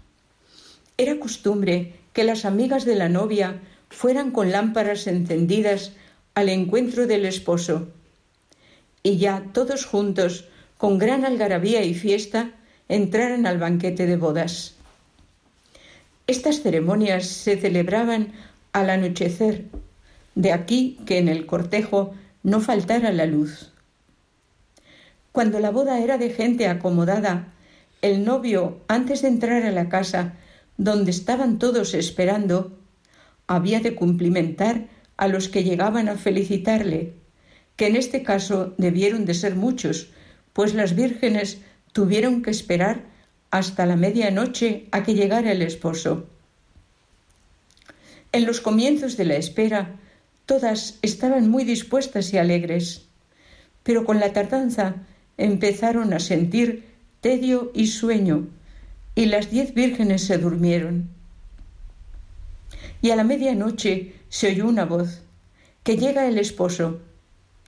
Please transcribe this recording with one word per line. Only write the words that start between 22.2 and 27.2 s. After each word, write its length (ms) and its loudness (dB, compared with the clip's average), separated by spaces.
no 180 2
faltara 520 0
la 140 2
luz. 460 -2
Cuando 280 2
la 100 2
boda 300 0
era 160 2
de 140 -2
gente 360 0
acomodada, 840 0